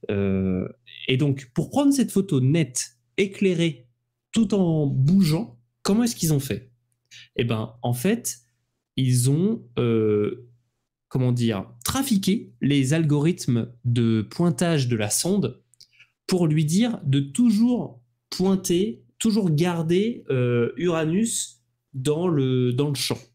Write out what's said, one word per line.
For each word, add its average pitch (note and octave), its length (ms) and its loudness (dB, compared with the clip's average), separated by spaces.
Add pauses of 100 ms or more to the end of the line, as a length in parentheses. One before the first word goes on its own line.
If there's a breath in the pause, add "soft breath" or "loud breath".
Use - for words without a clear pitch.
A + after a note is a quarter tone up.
(120)
Euh, F#2+ 560 0 (400 loud breath)
et C3 100 0
donc, C#3 380 -2
pour D#3+ 160 -4
prendre C#4+ 200 2
cette C#4 200 0
photo F#3+ 280 0
nette, C3+ 580 -2 (200)
éclairée, F3+ 680 -2 (440)
tout A3 220 2
en E3 320 2
bougeant, D#3 720 2 (240)
comment G#3+ 220 2
est-ce A#3+ 120 -2
qu'ils D#3+ 180 0
ont C#3 60 2
fait ? - 320 -6 (640 loud breath)
Eh A#2+ 100 0
ben, A2 360 -4
en B2 120 -2
fait, G3 480 -4 (540)
ils B2+ 360 2
ont, G3 320 0 (160)
euh, A2 720 0 (580)
comment B2+ 240 0
dire, A2+ 360 -2 (160)
trafiqué A3 760 -2
les C3+ 320 0
algorithmes D3 760 0 (140)
de A#2 360 2
pointage E3+ 680 0
de A#2+ 100 0
la G#2+ 120 -2
sonde E3+ 520 -2 (640 soft breath)
pour F3 220 2
lui D3+ 180 2
dire G#3+ 380 0
de C#3 160 2
toujours G#3+ 800 0 (280)
pointer, F#3 760 0 (160)
toujours G3+ 320 2
garder, F3 800 0
euh, A#2+ 480 0
Uranus E3+ 840 -2 (320)
dans D3 340 -2
le, C3 460 2
dans C#3+ 160 0
le C#3 60 -2
champ. - 240 -4 (160)